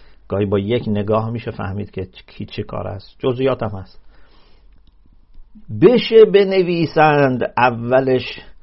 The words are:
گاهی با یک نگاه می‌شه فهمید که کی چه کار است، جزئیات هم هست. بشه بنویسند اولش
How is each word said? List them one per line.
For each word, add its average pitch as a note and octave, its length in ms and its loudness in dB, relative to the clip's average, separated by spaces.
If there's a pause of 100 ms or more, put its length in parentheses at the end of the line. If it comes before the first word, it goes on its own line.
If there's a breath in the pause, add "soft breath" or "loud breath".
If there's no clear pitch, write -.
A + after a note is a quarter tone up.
(280 soft breath)
گاهی G2+ 180 -2
با G2+ 140 -2
یک A2 280 -4
نگاه G#2+ 420 -2
می‌شه A#2 220 -8
فهمید G2+ 400 -10
که F#2+ 140 -10
کی - 400 -18
چه - 180 -12
کار G2 240 -10
است، G2 320 -14
جزئیات C3 440 -2
هم G#2+ 60 -6
هست. F#2+ 320 -14 (1800 soft breath)
بشه A3 520 6
بنویسند E3 1200 2
اولش B2+ 840 0 (240)